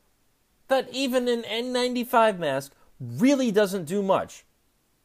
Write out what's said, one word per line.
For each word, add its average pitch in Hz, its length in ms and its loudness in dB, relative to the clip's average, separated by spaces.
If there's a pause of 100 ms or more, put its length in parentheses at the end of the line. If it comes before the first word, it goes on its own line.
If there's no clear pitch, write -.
(680)
that 262 220 0
even 247 380 -2
an 233 160 -2
N 233 300 -6
ninety-five 240 640 2
mask 139 340 -4 (260)
really 233 520 2
doesn't 190 340 0
do 196 180 -4
much, 170 440 -2 (580)